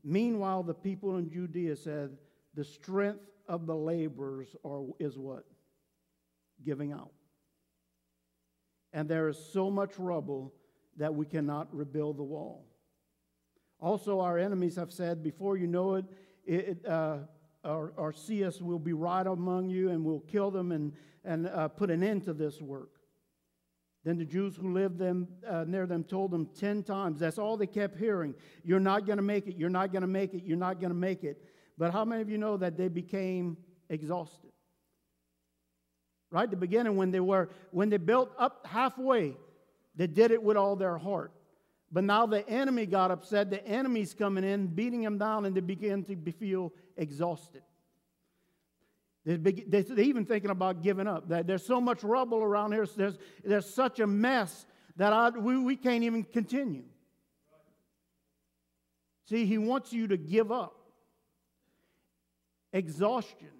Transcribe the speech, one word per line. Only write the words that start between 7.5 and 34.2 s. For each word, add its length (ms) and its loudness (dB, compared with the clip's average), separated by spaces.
And 140 -4
there 220 2
is 80 -6
so 320 -2
much 300 -2
rubble 560 -6
that 160 -2
we 140 -2
cannot 440 -2
rebuild 460 -4
the 60 -8
wall. 420 -10
Also, 400 0
our 200 0
enemies 360 0
have 160 -6
said, 300 -4
"Before 340 -2
you 120 -2
know 260 0
it, 120 -2
it, 240 0
it, 180 -8
uh, 320 0
our, 320 -4
our 160 -4
C 320 -4
S 160 -2
will 200 -4
be 140 -2
right 340 0
among 420 -2
you, 200 0
and 140 0
we'll 180 0
kill 280 0
them 220 -2
and, 220 -2
and, 240 -2
uh, 200 -2
put 240 -2
an 100 2
end 220 2
to 100 -4
this 260 -4
work." 300 -12
Then 140 2
the 80 -4
Jews 300 -2
who 180 -4
lived 240 2
them, 300 0
uh, 200 -2
near 180 0
them 180 -2
told 280 -2
them 160 -2
ten 240 -2
times. 380 -4
That's 180 0
all 180 -2
they 120 -2
kept 320 -4
hearing. 340 0
"You're 160 4
not 260 4
gonna 160 0
make 240 2
it. 120 -8
You're 120 0
not 240 2
gonna 140 0
make 260 0
it. 100 -8
You're 140 0
not 240 -2
gonna 140 0
make 280 0
it." 160 -6
But 140 0
how 140 0
many 160 -2
of 80 -4
you 80 -2
know 200 0
that 200 -2
they 100 0
became 680 -2
exhausted? 640 -6